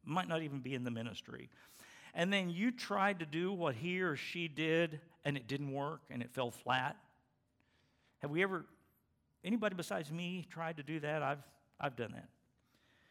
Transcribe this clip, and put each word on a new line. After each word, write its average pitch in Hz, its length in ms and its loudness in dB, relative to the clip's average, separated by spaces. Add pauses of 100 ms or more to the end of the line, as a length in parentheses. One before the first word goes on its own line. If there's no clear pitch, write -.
might 175 240 0
not 160 160 0
even 139 160 -4
be 127 160 -4
in 123 80 -2
the 123 80 -2
ministry, 113 580 -8 (640)
and 180 180 2
then 190 200 4
you 202 180 2
tried 202 480 2
to 165 80 -2
do 165 260 0
what 170 220 2
he 180 280 0
or 165 140 4
she 170 320 -4
did 156 520 4 (240)
and 143 140 2
it 120 100 -6
didn't 139 260 -2
work 143 280 -2 (100)
and 120 100 -4
it 117 80 -6
fell 123 220 0
flat? 131 440 0 (1200)
Have 147 100 -4
we 165 140 4
ever, 185 240 0 (760)
anybody 208 300 2
besides 170 380 -4
me 175 360 -4
tried 165 300 -6
to 147 60 -8
do 156 160 -4
that? 151 240 0
I've, 139 200 0 (360)
I've 139 160 -2
done 117 160 -4
that. - 180 -12 (800)